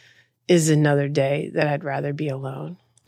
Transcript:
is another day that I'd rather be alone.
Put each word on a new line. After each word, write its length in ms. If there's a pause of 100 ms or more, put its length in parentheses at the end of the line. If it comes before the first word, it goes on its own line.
(480)
is 220
another 380
day 460
that 140
I'd 160
rather 280
be 160
alone. 500 (300)